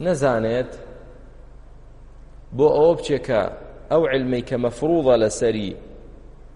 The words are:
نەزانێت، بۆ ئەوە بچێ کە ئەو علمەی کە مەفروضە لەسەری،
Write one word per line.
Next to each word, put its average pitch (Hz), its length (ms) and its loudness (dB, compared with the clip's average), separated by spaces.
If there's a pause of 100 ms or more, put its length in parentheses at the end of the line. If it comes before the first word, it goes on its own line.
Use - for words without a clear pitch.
نەزانێت، 127 720 0 (1800)
بۆ 135 100 6 (100)
ئەوە 160 220 6
بچێ 143 280 -2
کە 117 140 2 (500)
ئەو 160 120 4 (100)
علمەی 127 300 0
کە 123 220 -4
مەفروضە 135 580 2
لەسەری، 107 540 0 (800)